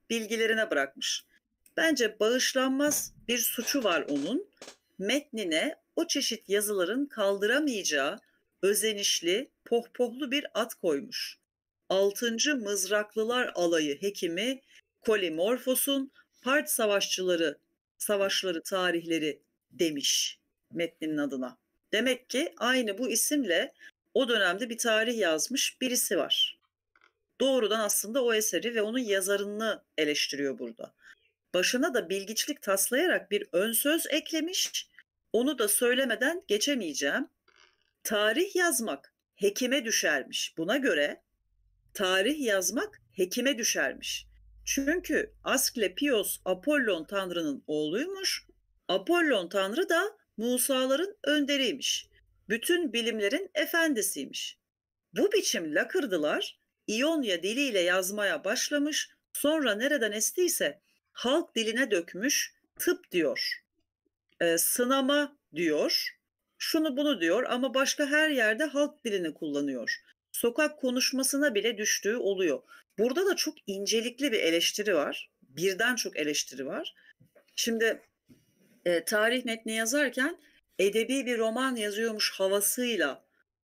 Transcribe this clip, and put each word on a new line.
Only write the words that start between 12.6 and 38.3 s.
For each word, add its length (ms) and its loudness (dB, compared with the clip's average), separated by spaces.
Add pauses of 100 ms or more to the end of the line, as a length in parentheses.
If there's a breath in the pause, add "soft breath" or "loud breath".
Alayı 460 2
Hekimi 600 -2 (400 soft breath)
Kolimorfos'un 1080 0 (300 soft breath)
Part 280 0
Savaşçıları, 880 2 (400)
Savaşları 680 0
Tarihleri 760 0 (320)
demiş 680 0 (340)
metninin 440 -4
adına. 400 -4 (340)
Demek 380 0
ki 280 -2
aynı 400 0
bu 120 -4
isimle 640 0 (400 loud breath)
o 160 2
dönemde 400 2
bir 80 -6
tarih 400 2
yazmış 640 0
birisi 360 0
var. 420 0 (840)
Doğrudan 380 2
aslında 440 0
o 100 4
eseri 420 0
ve 60 2
onun 180 0
yazarını 840 0 (140)
eleştiriyor 600 0
burada. 340 -12 (600 loud breath)
Başına 400 2
da 160 -2
bilgiçlik 520 -4
taslayarak 680 0
bir 200 -2
ön 200 2
söz 380 0
eklemiş. 800 -2 (460 loud breath)
Onu 240 2
da 100 0
söylemeden 800 2
geçemeyeceğim. 800 0 (760 soft breath)
Tarih 520 0